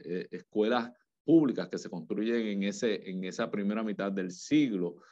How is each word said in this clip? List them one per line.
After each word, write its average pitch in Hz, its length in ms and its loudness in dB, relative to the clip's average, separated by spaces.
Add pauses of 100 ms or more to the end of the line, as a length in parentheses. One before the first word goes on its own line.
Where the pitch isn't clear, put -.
eh, 90 280 -6
escuelas 113 580 0 (340)
públicas 139 440 4
que 92 100 -4
se 90 100 -8
construyen 107 580 -2
en 101 180 -2
ese, 101 440 0
en 92 160 -6
esa 92 260 -4
primera 104 320 0
mitad 101 300 -2
del 90 200 -2
siglo, 107 640 0 (160)